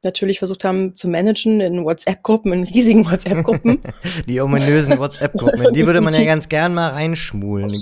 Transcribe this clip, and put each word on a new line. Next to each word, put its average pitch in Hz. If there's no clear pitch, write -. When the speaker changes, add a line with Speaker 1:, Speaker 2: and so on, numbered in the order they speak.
Speaker 1:
natürlich 190
versucht 185
haben 190
zu -
managen 208
in 175
WhatsApp-Gruppen, 190
in 180
riesigen 214
WhatsApp-Gruppen. 180
Speaker 2:
<laughs> 175
Die 123
ominösen 139
WhatsApp-Gruppen, 139
in -
die 156
würde 170
man 156
ja 156
Speaker 1:
<laughs> -
Die -
Speaker 2:
ganz 156
gern 165
mal 170
reinschmulen. 107